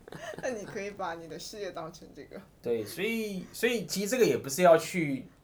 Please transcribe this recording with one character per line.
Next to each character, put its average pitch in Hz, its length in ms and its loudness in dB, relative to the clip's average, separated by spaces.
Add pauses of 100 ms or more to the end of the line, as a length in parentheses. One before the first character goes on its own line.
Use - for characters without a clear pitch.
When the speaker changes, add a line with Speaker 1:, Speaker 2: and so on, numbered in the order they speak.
(420)
Speaker 1:
那 262 80 -2
你 214 140 -6
可 220 160 -8
以 202 120 -6
把 185 220 -6
你 165 140 -14
的 156 100 -10
事 208 220 -12
业 185 120 -6
当 165 200 -10
成 - 220 -18
这 143 100 -16
个。 - 160 -14 (220)
Speaker 2:
对， 113 200 0
所 160 220 -4
以， 214 480 -2
所 - 160 0
以 226 160 0
其 - 160 -4
实 202 80 -2
这 247 80 0
个 233 80 8
也 131 140 4
不 - 100 -6
是 180 140 0
要 165 160 12
去 151 480 -2 (180)